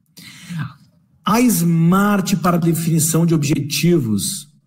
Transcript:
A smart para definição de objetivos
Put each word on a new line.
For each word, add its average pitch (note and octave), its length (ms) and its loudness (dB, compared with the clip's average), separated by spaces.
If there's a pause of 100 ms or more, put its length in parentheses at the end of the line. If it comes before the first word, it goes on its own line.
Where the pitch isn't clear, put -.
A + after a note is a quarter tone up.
(1200)
A A3+ 160 0
smart F#3+ 1000 2
para F3 180 0
definição E3 680 0
de E3+ 80 2
objetivos C#3+ 1160 -2 (180)